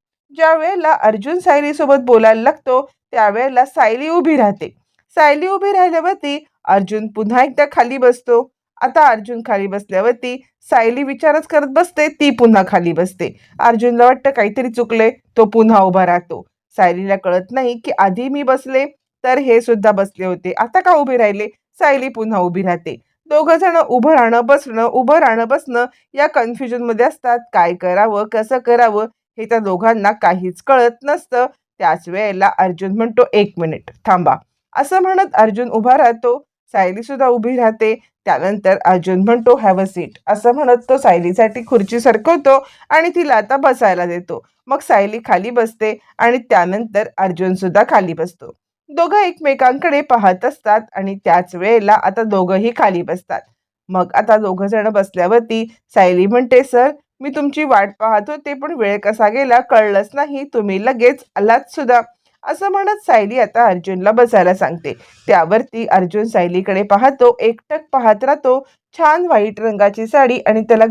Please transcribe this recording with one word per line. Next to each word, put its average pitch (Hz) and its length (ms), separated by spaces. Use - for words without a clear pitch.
ज्या 320 180
वेळेला 320 380
अर्जुन 220 460
सायलीसोबत 294 560
बोलायला 226 480
लागतो, 269 480
त्यावेळेला 240 540
सायली 262 440
उभी 320 280
राहते. 202 400
सायली 302 320
उभी 392 260
राहिल्यावरती 330 720
अर्जुन 202 420
पुन्हा 214 380
एकदा 277 280
खाली 254 260
बसतो. 247 540
आता 262 280
अर्जुन 226 380
खाली 202 200
बसल्यावरती 214 760
सायली 240 320
विचारच 294 440
करत 294 200
बसते, 302 420
ती 294 220
पुन्हा 226 380
खाली 180 240
बसते. 180 480
अर्जुनला 240 440
वाटतं 254 260
काहीतरी 247 380
चुकलंय, 226 420
तो 226 80
पुन्हा 220 360
उभा 185 260
राहतो. 175 400
सायलीला 190 400
कळत 185 360
नाही 240 320
की - 140
आधी 196 300
मी 285 140
बसले 269 440
तर 254 140
हे 247 220
सुद्धा 220 300
बसले 196 340
होते, 180 340
आता 233 220
का 370 120
उभे 269 240
राहिले? 208 300
सायली 277 300
पुन्हा 220 300
उभी 190 240
राहते. 175 340
दोघं 311 300
जण 339 200
उभं 262 360
राहणं, 233 320
बसणं, 233 400
उभं 254 340
राहणं, 233 300
बसणं 247 380
या 277 120
कन्फ्युजनमध्ये 240 800
असतात. 247 320
काय 175 220
करावं, 202 500
कसं 220 340
करावं 233 460
हे 220 60
त्या 233 140
दोघांना 208 540
काहीच 180 500
कळत 247 280
नसतं. 262 420
त्याच 170 300
वेळेला 190 380
अर्जुन 190 500
म्हणतो, 226 260
"एक 202 260
मिनिट 160 320
थांबा," 180 300
असं 330 240
म्हणत 381 340
अर्जुन 220 340
उभा 247 300
राहतो. 240 480
सायली 190 300
सुद्धा 262 240
उभी 247 300
राहते. 220 380
त्यानंतर 190 600
अर्जुन 185 400
म्हणतो, 240 360
"Have 190 180
a 190 80
seat," 175 400
असं 214 260
म्हणत 254 260
तो 262 100
सायलीसाठी 190 680
खुर्ची 233 340
सरकवतो 269 680
आणि 320 180
तिला 339 260
आता 220 220
बसायला 233 500
देतो. 175 400
मग 269 120
सायली 208 460
खाली 196 260
बसते 226 480
आणि 240 200
त्यानंतर 214 680
अर्जुन 185 360
सुद्धा 185 340
खाली 190 240
बसतो. 165 400
दोघं 339 300
एकमेकांकडे 294 840
पाहत 208 440
असतात 220 360
आणि 196 320
त्याच 180 300
वेळेला 202 380
आता 202 300
दोघंही 202 540
खाली 185 260
बसतात. 170 380
मग 185 260
आता 220 220
दोघं 196 300
जण 214 220
बसल्यावरती 220 840
सायली 180 320
म्हणते, 247 360
"सर, 262 280
मी 269 80
तुमची 285 360
वाट 208 340
पाहत 220 320
होते, 294 240
पण 302 200
वेळ 208 240
कसा 220 300
गेला 247 320
कळलंच 208 540
नाही, 285 300
तुम्ही 202 320
लगेच 247 380
आलात 220 320
सुद्धा," 247 320
असं 320 260
म्हणत 392 380
सायली 226 320
आता 233 280
अर्जुनला 185 440
बसायला 220 440
सांगते. 165 380
त्यावरती 220 600
अर्जुन 190 380
सायलीकडे 190 580
पाहतो, 240 580
एकटक 233 400
पाहत 226 320
राहतो. 269 420
छान 330 280
व्हाईट 214 340
रंगाची 214 460
साडी 254 320
आणि 220 220
त्याला 220 300